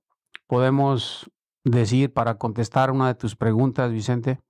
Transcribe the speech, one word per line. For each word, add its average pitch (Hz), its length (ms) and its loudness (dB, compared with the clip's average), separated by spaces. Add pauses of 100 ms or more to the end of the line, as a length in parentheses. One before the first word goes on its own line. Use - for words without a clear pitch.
(480)
podemos 131 800 0 (360)
decir, 120 480 2
para 113 260 -2
contestar 120 540 -2
una 131 160 0
de 123 80 -2
tus 113 180 -6
preguntas, 120 560 0
Vicente, 120 600 -4